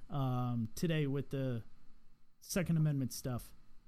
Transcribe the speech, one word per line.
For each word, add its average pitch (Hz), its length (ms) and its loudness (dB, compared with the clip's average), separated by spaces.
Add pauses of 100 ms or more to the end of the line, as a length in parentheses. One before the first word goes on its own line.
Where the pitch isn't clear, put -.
um, 123 680 2
today 156 320 2
with 135 220 0
the 131 340 0 (800)
Second 170 360 2
Amendment 143 360 2
stuff? - 360 -4 (380)